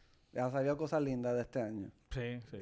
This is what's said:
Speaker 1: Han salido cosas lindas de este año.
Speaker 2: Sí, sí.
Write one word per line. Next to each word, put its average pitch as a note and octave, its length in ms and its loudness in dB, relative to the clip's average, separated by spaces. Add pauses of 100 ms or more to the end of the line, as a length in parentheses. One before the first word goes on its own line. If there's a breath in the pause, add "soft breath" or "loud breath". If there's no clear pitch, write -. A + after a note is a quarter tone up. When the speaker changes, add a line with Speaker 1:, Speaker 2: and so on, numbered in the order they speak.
(360 soft breath)
Speaker 1:
Han B2+ 160 2
salido C#3 260 2
cosas D3+ 240 2
lindas B2 340 2
de A#2+ 60 4
este A#2+ 200 -2
año. G#2+ 280 -4 (220)
Speaker 2:
Sí, B2 280 -2 (120)
sí. G#2+ 100 -10